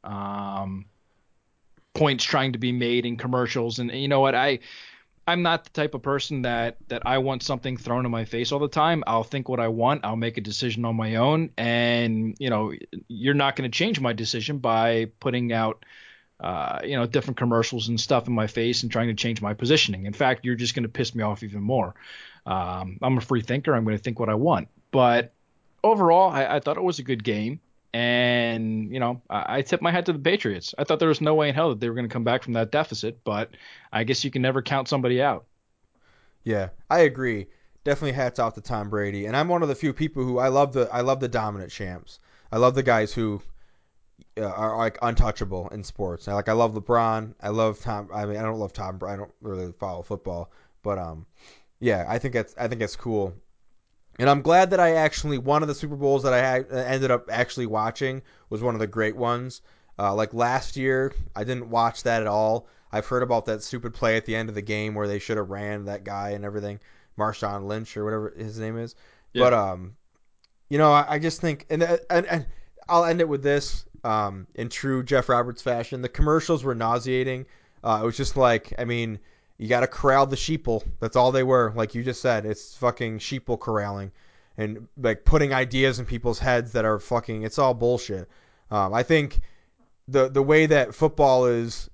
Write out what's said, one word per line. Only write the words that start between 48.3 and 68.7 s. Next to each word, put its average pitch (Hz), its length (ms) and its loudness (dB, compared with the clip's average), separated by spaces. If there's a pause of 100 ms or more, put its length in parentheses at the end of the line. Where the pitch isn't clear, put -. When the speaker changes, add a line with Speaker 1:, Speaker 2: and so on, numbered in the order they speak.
Speaker 2:
I 110 40 -6
don't 110 160 -4
love 101 140 -6
Tom 95 240 -8
Bra-, 92 160 -8
I 98 40 -6
don't 101 160 -12 (100)
really 92 360 -8
follow 90 220 -8
football, 87 500 -8 (320)
but, 101 160 -2
um, 82 280 -10 (520)
yeah, 104 300 0
I 117 100 -2
think 127 140 -4
that's, 117 240 -4
I 120 120 -4
think 113 120 -6
that's 107 160 -4
cool. 101 380 -4 (840)
And 127 100 4
I'm 143 140 6
glad 175 280 6
that 190 80 4
I 165 180 6
actually, 147 420 2
one 143 240 2
of 151 60 -2
the 143 60 -4
Super 147 220 -8
Bowls 139 280 2
that 127 100 4
I 123 60 4
ha-, 131 360 0
ended 131 340 0
up 120 200 0
actually 120 340 -2
watching 113 560 -4 (300)
was 110 120 -6
one 120 120 0
of 107 40 -4
the 107 80 0
great 110 300 -2
ones. 120 460 -4 (360)
Uh, 101 160 0
like, 110 200 -2
last 123 420 0
year, 131 380 0 (200)
I 107 100 -6
didn't 120 260 -6
watch 117 320 0
that 117 180 2
at 107 80 -2
all. 110 400 0 (240)
I've 107 140 -4
heard 127 160 0
about 120 240 0
that 110 160 -4
stupid 120 320 -10
play 113 240 2
at 107 80 -4
the 110 100 -4
end 113 140 -4
of 104 40 -12
the 104 60 -6
game 107 340 -4
where 104 140 -2
they 101 100 -2
should 107 200 -4
have 98 100 -4
ran 104 380 -8
that 101 180 -8
guy 101 280 -6
and 101 120 -8
everything, 101 340 -8 (400)
Marshawn 104 460 -4
Lynch 107 320 -8
or 104 80 -4
whatever 107 320 -4
his 107 220 -10
name 110 180 -8